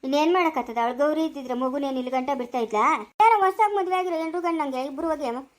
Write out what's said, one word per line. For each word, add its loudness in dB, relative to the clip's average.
ಇನ್ನೇನ್ 2
ಮಾಡಕ್ಕಾಗ್ತದೆ? 0
ಅವಳು -2
ಗೌರಿ 2
ಇದ್ದಿದ್ರೆ -6
ಮಗುನೇನ್ -2
ಇಲ್ಲಿ -4
ಗಂಟ -2
ಬಿಡ್ತಾ -4
ಇದ್ಲಾ? 0
ಯಾರೋ 6
ಹೊಸ್ದಾಗ್ 2
ಮದ್ವೆ 0
ಆಗಿರೋ -2
ಹೆಣ್ರು -4
ಗಂಡಂಗೆ -2
ಇಬ್ರು -4
ಹೋಗಿ -2
ಅಮ್ಮ -6